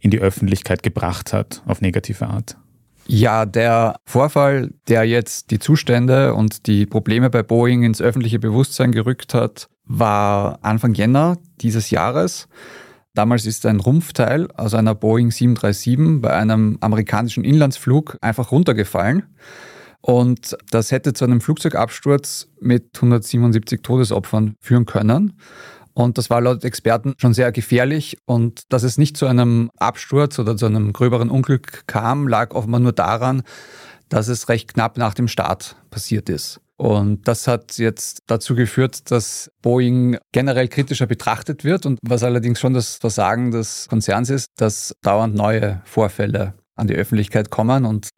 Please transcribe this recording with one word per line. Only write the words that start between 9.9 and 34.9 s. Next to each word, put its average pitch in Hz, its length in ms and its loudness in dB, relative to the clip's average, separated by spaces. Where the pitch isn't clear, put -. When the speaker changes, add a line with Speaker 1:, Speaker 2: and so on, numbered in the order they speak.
Speaker 2:
war 104 680 0
Anfang 110 320 0
Jänner 139 460 2
dieses 110 260 -2
Jahres. 131 600 -2
Damals 110 320 2
ist - 180 -6
ein 110 160 2
Rumpfteil 147 720 0
aus 107 220 -4
einer 110 200 2
Boeing 113 360 2
sieben 120 240 2
drei 104 180 0
sieben 143 480 0
bei 113 140 0
einem 107 480 2
amerikanischen 107 600 -2
Inlandsflug 139 800 0
einfach 113 320 -2
runtergefallen. 120 680 0
Und 123 560 0
das 113 220 0
hätte - 220 -2
zu - 100 -2
einem 120 160 4
Flugzeugabsturz - 1080 -2
mit 123 400 0
hundertsiebenundsiebzig 120 840 2
Todesopfern 107 800 0
führen 123 240 4
können. 120 560 0
Und 120 240 0
das 117 120 -4
war 120 120 4
laut 123 220 0
Experten 117 520 -2
schon 120 180 4
sehr 123 160 2
gefährlich. 127 760 -2
Und 117 420 -2
dass 123 140 0
es 123 160 0
nicht 147 180 2
zu 139 100 0
einem 120 520 2
Absturz 143 600 -2
oder 113 180 -2
zu 113 100 0
einem 104 260 0
gröberen 120 380 0
Unglück - 560 -2
kam, 131 420 -2
lag 113 260 -2
offenbar 120 260 0
nur 123 120 4
daran, 117 500 -2
dass 110 180 0
es 120 220 -4
recht - 240 -4
knapp 113 240 0